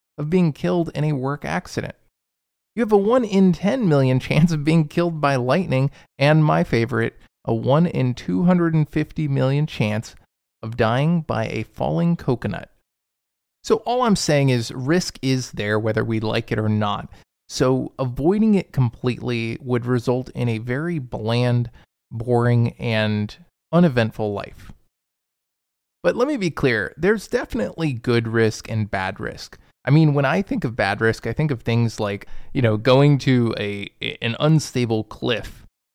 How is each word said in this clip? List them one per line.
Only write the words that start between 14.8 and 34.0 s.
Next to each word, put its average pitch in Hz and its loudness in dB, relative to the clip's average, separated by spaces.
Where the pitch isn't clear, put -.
is 131 -2
there 107 -2
whether 110 -2
we 110 -2
like 113 -4
it 113 -2
or 107 0
not. 107 -2
So 131 0
avoiding 175 2
it - -2
completely 120 -2
would 123 -2
result 123 0
in 120 -4
a 113 -2
very 143 -4
bland, 120 -2
boring, 117 2
and 107 -2
uneventful 123 2
life. - -10
But 175 2
let 247 0
me 294 -2
be 180 -2
clear, 113 -2
there's 190 -2
definitely 214 -4
good 117 0
risk 113 0
and 110 -2
bad 98 -6
risk. - -12
I - -4
mean, 151 6
when 139 0
I 165 0
think 240 -4
of 120 -6
bad 101 -2
risk, 113 0
I 117 -4
think 156 0
of 120 -4
things 117 0
like, 101 -4
you - 0
know, 110 2
going 135 6
to 127 2
a, 101 -6